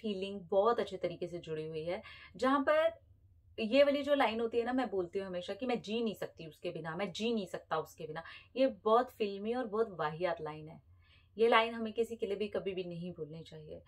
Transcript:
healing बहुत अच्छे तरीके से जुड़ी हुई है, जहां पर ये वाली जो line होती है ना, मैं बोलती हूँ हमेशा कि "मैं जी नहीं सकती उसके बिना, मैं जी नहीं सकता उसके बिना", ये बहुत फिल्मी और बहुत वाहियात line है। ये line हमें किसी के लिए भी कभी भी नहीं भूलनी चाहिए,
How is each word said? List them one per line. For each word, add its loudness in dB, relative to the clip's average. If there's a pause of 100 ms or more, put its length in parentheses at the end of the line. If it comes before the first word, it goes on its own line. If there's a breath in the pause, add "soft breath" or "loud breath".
healing -4
बहुत 4
अच्छे -4
तरीके -4
से -8
जुड़ी -6
हुई -6
है, -4 (340 loud breath)
जहां 2
पर 4 (600)
ये 8
वाली 4
जो 2
line 4
होती 0
है 4
ना, -2
मैं 2
बोलती -2
हूँ -4
हमेशा -6
कि -8
"मैं 0
जी -2
नहीं -2
सकती -10
उसके -8
बिना, -6
मैं -4
जी -2
नहीं -2
सकता -6
उसके -6
बिना", -8 (320 loud breath)
ये 6
बहुत 4
फिल्मी -2
और -2
बहुत 0
वाहियात -2
line -10
है। -20 (560 soft breath)
ये 4
line 4
हमें -6
किसी -2
के -6
लिए -2
भी -2
कभी -4
भी -4
नहीं -8
भूलनी -12
चाहिए, -16